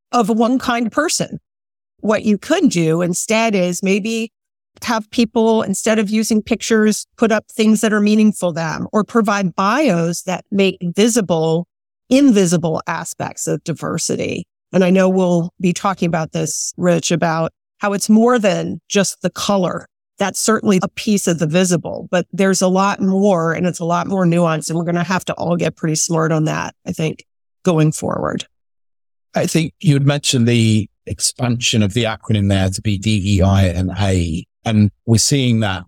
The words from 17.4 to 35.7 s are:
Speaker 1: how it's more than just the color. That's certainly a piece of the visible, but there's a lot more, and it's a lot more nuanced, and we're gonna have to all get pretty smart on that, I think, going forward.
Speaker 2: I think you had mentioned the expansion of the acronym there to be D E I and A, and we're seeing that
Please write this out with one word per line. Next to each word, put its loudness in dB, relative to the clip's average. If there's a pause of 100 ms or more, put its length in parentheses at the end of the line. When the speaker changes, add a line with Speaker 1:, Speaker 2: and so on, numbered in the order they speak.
Speaker 1:
how -2
it's -2
more 4
than -2
just -2
the -2
color. -4 (300)
That's -4
certainly 2
a -2
piece -2
of 2
the 0
visible, 0
but 0
there's 0
a 4
lot 0
more, 2
and -2
it's -6
a -6
lot -2
more 0
nuanced, 2
and -4
we're -2
gonna -2
have -4
to -4
all -2
get -2
pretty -4
smart -2
on 0
that, -6 (100)
I -6
think, -6 (380)
going 2
forward. -6 (880)
Speaker 2:
I -2
think -2
you 4
had 2
mentioned 0
the 2 (160)
expansion -2
of 0
the 0
acronym -2
there 2
to -8
be -2
D 0
E 2
I 4
and -2
A, -2 (180)
and 2 (160)
we're 4
seeing 0
that -2